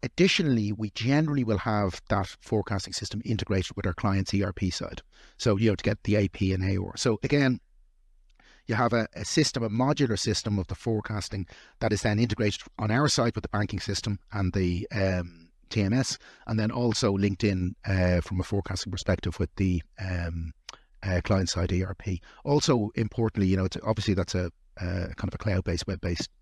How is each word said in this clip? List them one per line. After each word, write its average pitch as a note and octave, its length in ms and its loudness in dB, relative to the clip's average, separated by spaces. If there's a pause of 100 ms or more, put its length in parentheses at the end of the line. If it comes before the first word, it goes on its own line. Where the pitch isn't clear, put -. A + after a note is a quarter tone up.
additionally, C3+ 680 2
we G#2+ 200 -4
generally C#3+ 520 2
will A2+ 140 2
have G#2 420 0 (100)
that G2+ 320 0
forecasting G2+ 520 -2
system - 320 -6
integrated F#2+ 500 0
with G2 120 -4
our E2+ 80 0
client's G2 400 0
E G2 80 4
R F#2+ 100 -2
P F#2+ 160 0
side. - 320 -8 (360)
So, G#2 200 2
you A2 140 4
know, F#2 40 2
to - 80 -8
get G#2+ 200 0
the G#2 140 2
A G2+ 100 4
P F#2+ 260 0
and F#2 100 -2
A F#2+ 160 2
R. F#2 160 -6
So A2 280 0
again, C3+ 360 4 (1080)
you A2+ 100 -2
have A#2+ 180 2
a, A2+ 200 2
a - 120 -8
system, C#3+ 380 0
a A2 60 -2
modular B2 480 0
system G#2 420 -2
of F#2 80 -2
the - 80 -8
forecasting G#2 720 -4 (320)
that G#2+ 140 0
is G2+ 80 0
then G#2 180 2
integrated A2 420 0 (180)
on G#2+ 120 0
our C#3 180 2
side A#2 260 0
with G#2 80 -6
the - 60 -6
banking G#2 300 -2
system G2+ 400 -4 (120)
and F#2+ 220 0
the, F2+ 380 0
um, F2+ 580 -2 (200)
T G#2+ 120 0
M G2 120 2
S, - 260 0 (260)
and A2 140 -2
then A2 120 0
also A#2+ 400 2
linked G2 320 0
in, F#2 320 2 (120)
uh, F2+ 340 4
from F2+ 180 -4
a F2+ 40 0
forecasting F#2+ 480 -4
perspective - 480 -2
with F2+ 160 0
the, F2+ 260 2 (180)
um, E2+ 540 -6 (480)
uh, F2+ 220 0
client F#2+ 260 2
side F2+ 220 0
E F#2 120 0
R F#2 120 -6
P. - 260 -6 (220)
Also C#3 520 2
importantly, A2 520 0
you F#2+ 100 4
know, F#2+ 80 2
it's, - 180 -4
obviously G#2+ 300 0
that's F2+ 220 -2
a, F2+ 160 -2 (260)
a F2+ 380 -4
kind G2 120 -6
of - 60 -4
a - 40 -8
cloud-based, F#2 500 -2
web-based F#2 420 -4 (120)